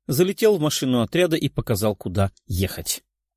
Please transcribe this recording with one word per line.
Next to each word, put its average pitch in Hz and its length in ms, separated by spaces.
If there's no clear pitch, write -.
залетел 190 500
в 160 40
машину 131 400
отряда 165 360
и 139 120
показал, 107 480
куда 98 340
ехать. - 560